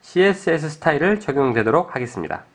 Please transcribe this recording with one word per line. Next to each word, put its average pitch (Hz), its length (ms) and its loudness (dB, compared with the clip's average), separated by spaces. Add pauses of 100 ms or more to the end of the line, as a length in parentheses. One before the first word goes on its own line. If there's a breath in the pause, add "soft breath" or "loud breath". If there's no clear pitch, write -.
씨에스에스 175 680 0
스타일을 165 500 0
적용되도록 135 760 0
하겠습니다. 95 480 -8 (120)